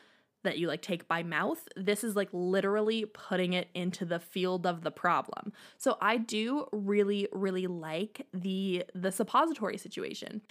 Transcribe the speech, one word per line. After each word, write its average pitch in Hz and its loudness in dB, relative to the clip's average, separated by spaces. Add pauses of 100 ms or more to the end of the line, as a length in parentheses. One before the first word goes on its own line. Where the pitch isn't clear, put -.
(420)
that 175 0
you, 165 0
like, 160 -2
take 175 -4
by 170 0
mouth. 175 0
This 196 0
is, 220 -2
like, 196 2
literally 196 2
putting 185 -2
it 180 0
into 180 -2
the 170 -2
field 185 0
of 170 0
the 156 -2
problem. 165 0 (260)
So - 2
I 214 4
do 226 0
really, 202 4
really 185 0
like 175 -4
the, 190 0 (100)
the 185 0
suppository 240 0
situation. - -8